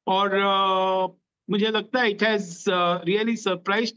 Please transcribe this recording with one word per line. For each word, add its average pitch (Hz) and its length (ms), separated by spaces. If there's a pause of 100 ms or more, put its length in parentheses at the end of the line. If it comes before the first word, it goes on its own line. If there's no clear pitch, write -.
और, 196 280
अ, 190 800 (360)
मुझे 208 180
लगता 220 320
है 226 100
it 202 120
has, 202 480
uh, 175 340
really 220 420
surprised 196 500